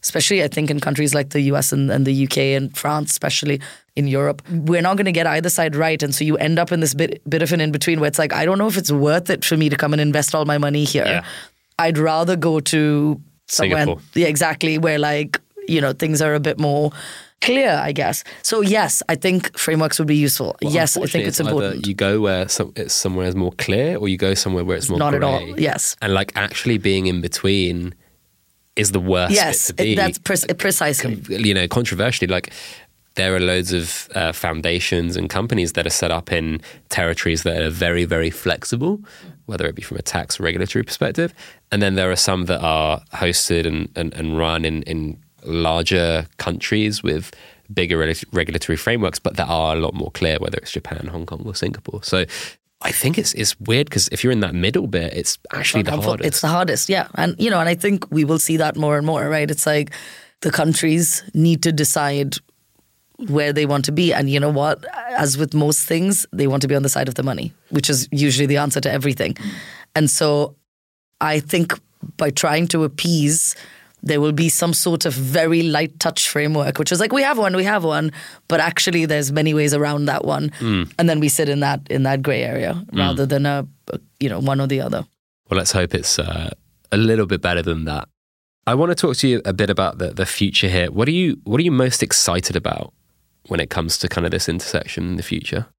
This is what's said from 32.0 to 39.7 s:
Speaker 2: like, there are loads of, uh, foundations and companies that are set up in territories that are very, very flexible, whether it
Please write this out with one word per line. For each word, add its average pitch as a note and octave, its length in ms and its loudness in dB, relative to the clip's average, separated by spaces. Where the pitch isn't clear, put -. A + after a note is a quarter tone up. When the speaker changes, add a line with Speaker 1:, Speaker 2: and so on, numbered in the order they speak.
Speaker 2:
like, F2+ 260 -2
there F#2+ 200 2
are F#2 60 2
loads F2+ 320 2
of, E2 420 -4
uh, E2 160 0
foundations E2+ 840 -2
and E2+ 120 -2
companies F#2+ 440 -2
that E2+ 120 0
are - 60 -2
set E2+ 200 0
up E2 200 -4
in D#2+ 300 -2
territories E2 540 -2
that E2 180 0
are D#2+ 80 0
very, E2+ 360 0
very E2 240 0
flexible, C3 720 -2
whether G#2 180 -4
it - 100 -4